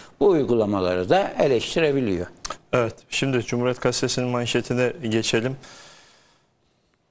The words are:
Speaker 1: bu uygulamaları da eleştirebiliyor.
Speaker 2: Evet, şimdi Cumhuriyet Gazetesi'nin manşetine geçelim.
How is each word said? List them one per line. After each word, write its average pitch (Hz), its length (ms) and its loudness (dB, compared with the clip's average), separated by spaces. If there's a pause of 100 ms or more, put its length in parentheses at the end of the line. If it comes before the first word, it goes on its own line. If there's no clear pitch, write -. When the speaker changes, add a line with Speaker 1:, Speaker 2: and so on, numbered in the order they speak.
(200)
Speaker 1:
bu 208 80 6
uygulamaları 104 800 2
da 185 300 2
eleştirebiliyor. 135 880 0 (460)
Speaker 2:
Evet, 117 220 0 (140)
şimdi 127 360 -2
Cumhuriyet 123 360 -2
Gazetesi'nin 127 480 0
manşetine 120 640 0 (160)
geçelim. 113 480 0 (1500)